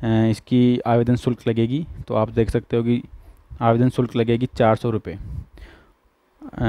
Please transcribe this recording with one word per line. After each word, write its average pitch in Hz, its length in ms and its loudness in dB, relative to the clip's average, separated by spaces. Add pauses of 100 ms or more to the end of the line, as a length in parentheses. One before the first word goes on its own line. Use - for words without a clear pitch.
इसकी 117 840 2
आवेदन 120 300 2
शुल्क 120 320 -4
लगेगी। 117 380 0 (220)
तो 117 60 -4
आप 110 160 0
देख 113 200 0
सकते 117 260 -2
हो 117 60 2
कि 120 200 0 (580)
आवेदन 117 280 4
शुल्क 123 280 -2
लगेगी 117 300 0
चार 110 300 2
सौ 123 140 -4
रुपये, 101 240 -6
अ, 95 40 -14 (1500)